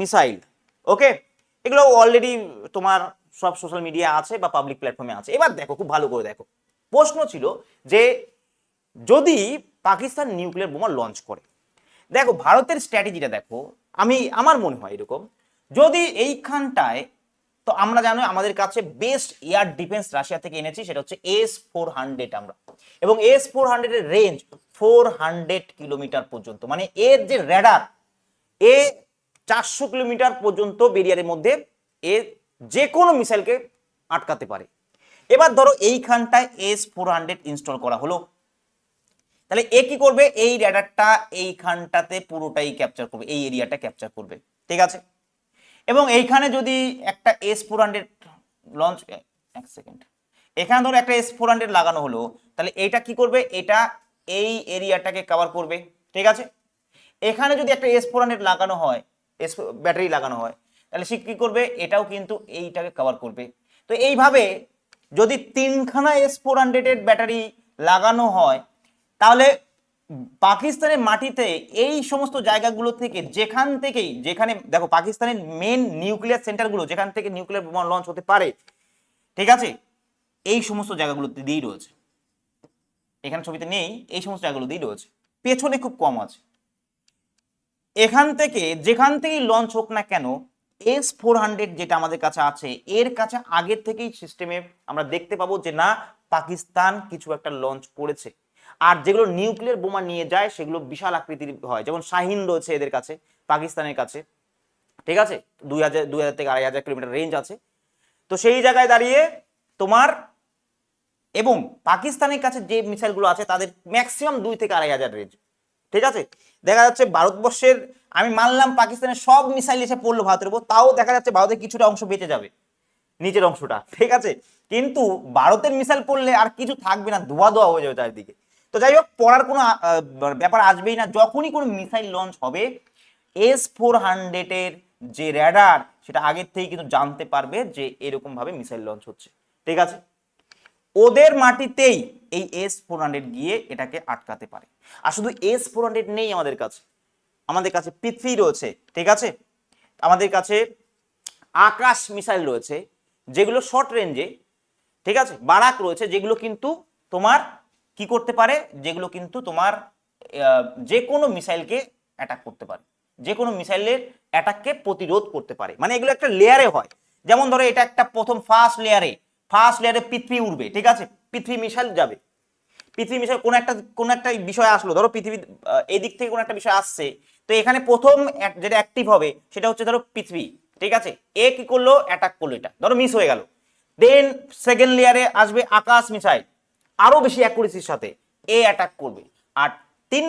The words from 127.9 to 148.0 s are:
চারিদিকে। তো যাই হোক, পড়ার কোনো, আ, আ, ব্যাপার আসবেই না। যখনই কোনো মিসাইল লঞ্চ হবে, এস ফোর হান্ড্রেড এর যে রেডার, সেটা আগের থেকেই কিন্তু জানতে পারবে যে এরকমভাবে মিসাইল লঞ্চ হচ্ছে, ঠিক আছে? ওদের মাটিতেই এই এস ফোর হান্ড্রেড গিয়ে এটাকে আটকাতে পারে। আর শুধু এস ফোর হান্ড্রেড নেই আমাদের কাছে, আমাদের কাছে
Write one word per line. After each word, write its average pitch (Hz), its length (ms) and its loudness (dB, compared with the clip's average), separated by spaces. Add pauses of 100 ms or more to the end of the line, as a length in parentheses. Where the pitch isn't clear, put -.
চারিদিকে। 113 340 -10 (380)
তো 214 100 -2
যাই 269 160 6
হোক, 320 80 4 (140)
পড়ার 240 280 6
কোনো, 277 200 0
আ, 226 40 4 (160)
আ, - 20 2 (520)
ব্যাপার 180 180 2 (100)
আসবেই 196 300 0
না। 226 40 -2 (140)
যখনই 262 380 4
কোনো 285 100 -4 (120)
মিসাইল 208 280 -8 (100)
লঞ্চ 185 180 -8 (100)
হবে, 139 180 -6 (840)
এস 254 160 2 (140)
ফোর 240 180 2 (100)
হান্ড্রেড 185 480 -4 (100)
এর 180 100 -8 (440)
যে 156 100 -8 (120)
রেডার, 170 400 8 (260)
সেটা 156 240 -4
আগের 175 240 -4
থেকেই 185 200 -6
কিন্তু 170 220 -10
জানতে 143 380 -2
পারবে 135 260 -4 (180)
যে 143 80 -8 (220)
এরকমভাবে 135 440 -10 (100)
মিসাইল 117 280 -14
লঞ্চ 107 220 -14
হচ্ছে, - 180 -20 (380)
ঠিক 160 180 -2
আছে? 170 120 -4 (1080)
ওদের 269 260 8 (120)
মাটিতেই 254 540 4 (420)
এই 185 60 -6 (180)
এস 196 120 -6 (120)
ফোর 170 160 -10
হান্ড্রেড 143 240 -6 (100)
গিয়ে 160 180 -6 (180)
এটাকে 131 260 -10 (140)
আটকাতে 110 400 -14
পারে। - 140 -20 (400)
আর 156 100 0
শুধু 214 140 -4 (200)
এস 240 120 -2 (100)
ফোর 226 140 -4
হান্ড্রেড 220 220 -6 (100)
নেই 220 180 -4
আমাদের 143 260 -4
কাছে, 110 180 -10 (680)
আমাদের 185 260 -2
কাছে 170 140 -4 (120)